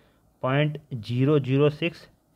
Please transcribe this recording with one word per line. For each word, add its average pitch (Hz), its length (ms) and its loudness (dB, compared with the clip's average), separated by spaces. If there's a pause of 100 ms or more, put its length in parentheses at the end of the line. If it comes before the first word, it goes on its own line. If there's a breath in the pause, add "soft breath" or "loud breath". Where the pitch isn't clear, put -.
(420 soft breath)
पॉइंट 147 360 0 (160)
ज़ीरो 127 460 0
ज़ीरो 139 320 2
सिक्स 165 340 -8 (300)